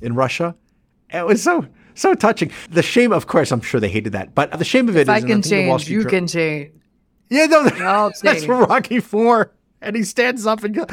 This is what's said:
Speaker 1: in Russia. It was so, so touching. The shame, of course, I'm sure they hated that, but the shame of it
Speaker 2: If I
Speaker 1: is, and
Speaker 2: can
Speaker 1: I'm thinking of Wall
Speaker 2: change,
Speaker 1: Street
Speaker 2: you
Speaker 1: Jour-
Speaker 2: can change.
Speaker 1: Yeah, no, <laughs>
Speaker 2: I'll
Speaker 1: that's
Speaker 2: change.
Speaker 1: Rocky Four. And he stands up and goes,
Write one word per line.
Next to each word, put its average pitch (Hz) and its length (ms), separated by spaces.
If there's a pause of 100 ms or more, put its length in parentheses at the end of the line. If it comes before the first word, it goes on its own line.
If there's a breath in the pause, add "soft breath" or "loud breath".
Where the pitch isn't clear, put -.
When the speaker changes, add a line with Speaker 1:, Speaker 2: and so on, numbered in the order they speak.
Speaker 1:
in 117 140
Russia. 131 400 (560)
It 170 140
was 208 160
so, 330 240 (300 soft breath)
so 381 180
touching. - 380 (180 loud breath)
The 165 140
shame, 240 300
of 208 140
course, - 240
I'm 120 100
sure - 180
they 104 100
hated 107 240
that, 95 220
but 147 240
the 170 60
shame 254 240
of 180 80
it 151 40
Speaker 2:
If 202 80
I 214 80
Speaker 1:
is, 220 60
and 247 60
Speaker 2:
can 214 80
Speaker 1:
I'm 202 40
thinking 190 240
of - 40
Wall 131 100
Speaker 2:
change, 147 60
Speaker 1:
Street 175 100
Speaker 2:
you 220 80
Speaker 1:
Jour- 175 80
Speaker 2:
can 180 160
change. 156 440 (580)
Speaker 1:
Yeah, 294 160
no, 302 160
<laughs> 180 240
Speaker 2:
I'll 202 240 (120)
Speaker 1:
that's 233 200
Speaker 2:
change. 151 60
Speaker 1:
Rocky 247 520
Four. 226 520 (300)
And 214 140
he 226 80
stands 247 420
up 220 200
and 208 100
goes, 330 180